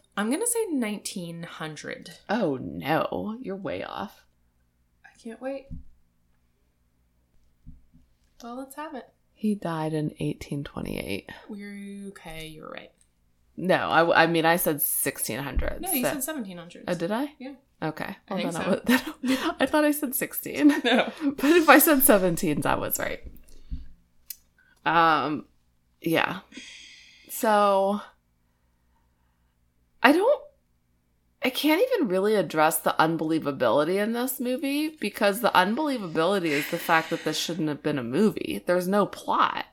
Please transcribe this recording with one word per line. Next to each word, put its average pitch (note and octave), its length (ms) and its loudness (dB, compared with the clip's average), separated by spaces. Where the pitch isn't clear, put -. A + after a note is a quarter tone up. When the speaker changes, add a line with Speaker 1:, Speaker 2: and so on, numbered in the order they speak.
Speaker 1:
I'm G#3+ 160 -2
gonna F#4+ 160 -2
say A4+ 220 0
nineteen G3+ 720 -6
hundred. - 680 -12
Speaker 2:
Oh, F#3 320 0
no. D#3 800 -2
You're F#3+ 160 -10
way D3 260 -8
off. - 420 -12
Speaker 1:
I - 160 -20
can't A#3 200 -16
wait. C4+ 260 -10
Well, A#3+ 140 -14
let's C4+ 180 -14
have D#4 200 -10
it. - 120 -14
Speaker 2:
He G#3+ 220 0
died D#3+ 380 -4
in D3+ 260 -2
eighteen D3 440 -6
twenty-eight. G1+ 640 -8
Speaker 1:
We're G3+ 600 -14
okay. D#3+ 380 -14
You're D#3 220 -16
right. - 220 -16
Speaker 2:
No, F3 180 2
I, D3 480 6
I E3 40 6
mean, E3 180 2
I E3+ 100 6
said D#3+ 260 0
sixteen - 580 -4
hundreds, - 420 -4
Speaker 1:
No, F#4 100 -8
you C4 140 0
Speaker 2:
so - 80 0
Speaker 1:
said C4+ 100 -6
seventeen A#3 340 -8
hundreds. E3+ 300 -18
Speaker 2:
Oh, F3+ 80 -2
did E3 160 -4
I? C#4 280 -4
Speaker 1:
Yeah. C4+ 140 -14
Speaker 2:
Okay. D#3 320 -8
Speaker 1:
I G3+ 40 -8
Speaker 2:
Well, F#3+ 60 -4
Speaker 1:
think F3 140 -4
Speaker 2:
then E3 80 -6
Speaker 1:
so. F3+ 60 -4
Speaker 2:
I - 20 0
would, - 160 -2
<laughs> B3+ 380 0
then C4 360 0
I C4+ 60 2
thought D4+ 180 2
I D4 80 4
said C#4+ 240 -4
sixteen. - 680 2
Speaker 1:
No. A#3 340 2
Speaker 2:
<laughs> - 40 -16
But - 80 0
if D#4+ 240 6
I C#4 100 10
said C#4+ 240 6
seventeen, F3+ 580 4
that - 180 0
was - 200 -4
right. - 220 -6
Um, D#3 600 4
yeah. E3 380 0
So, G3+ 720 2
I B3+ 80 8
don't, G#4 300 2
I B3+ 60 0
can't D#4 320 2
even F4 140 2
really F#3+ 280 2
address D#3 440 2
the - 200 0
unbelievability D#3 1040 2
in A3 120 -2
this B3 260 -4
movie C#4 500 -2
because G#3+ 520 -2
the G#3 100 2
unbelievability G3 960 0
is D3 240 -2
the E3+ 80 -2
fact D#3+ 320 0
that E3 120 -4
this D#3 140 -2
shouldn't D#3+ 320 -4
have D3 140 -6
been D3 160 -2
a B2 40 -4
movie. F3+ 640 0
There's F3+ 220 0
no G3 180 4
plot. - 680 -2